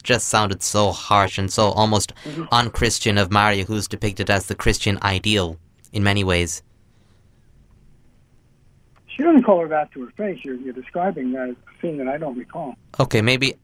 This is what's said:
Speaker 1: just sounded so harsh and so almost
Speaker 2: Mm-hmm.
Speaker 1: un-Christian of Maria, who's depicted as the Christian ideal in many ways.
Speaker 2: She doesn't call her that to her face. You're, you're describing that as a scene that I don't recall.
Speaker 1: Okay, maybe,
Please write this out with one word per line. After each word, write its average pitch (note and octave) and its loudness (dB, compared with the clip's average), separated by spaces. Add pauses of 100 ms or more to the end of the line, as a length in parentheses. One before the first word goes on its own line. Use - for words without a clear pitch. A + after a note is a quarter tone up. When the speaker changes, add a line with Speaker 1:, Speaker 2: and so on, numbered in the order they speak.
Speaker 1:
just A#2+ 0
sounded G#2 0
so G#2 2
harsh G2 2
and F#2+ -4
so G#2+ 2
almost G#2+ 2 (100)
Speaker 2:
Mm-hmm. D#3+ -10
Speaker 1:
un-Christian A#2 2
of F#2+ 2
Maria, G#2 2
who's G#2+ -4
depicted G2+ -4
as G2 0
the G2+ -6
Christian G2+ 0
ideal F#2+ 0 (340)
in G2+ -2
many G2+ 2
ways. F2 0 (2500)
Speaker 2:
She - -6
doesn't D#4+ 6
call F#3 4
her E3 -4
that D3+ -2
to C3+ -12
her A2+ -18
face. G3 -8
You're, C3+ -8
you're B2+ -12
describing C#3+ -4
that C3 -6
as B2 -12
a - -20
scene D#3+ -6
that C3 -6
I C#3+ -4
don't C#3+ -8
recall. C3+ -12 (240)
Speaker 1:
Okay, C3 0
maybe, B2+ 0